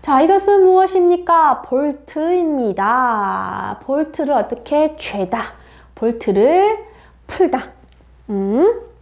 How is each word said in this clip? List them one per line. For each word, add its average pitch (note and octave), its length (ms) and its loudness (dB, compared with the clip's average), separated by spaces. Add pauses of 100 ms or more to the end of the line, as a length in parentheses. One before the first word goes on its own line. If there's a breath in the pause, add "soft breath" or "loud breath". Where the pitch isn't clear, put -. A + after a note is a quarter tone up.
자, C#4 200 2
이것은 G4 440 4
무엇입니까? F4+ 960 2
볼트입니다. A#3 2250 -2
볼트를 D4 500 -4
어떻게 D4 640 -2
죄다, G3+ 560 -8 (420 soft breath)
볼트를 B3 920 0 (420 loud breath)
풀다. - 440 -2 (580)
음. A3 520 0 (200)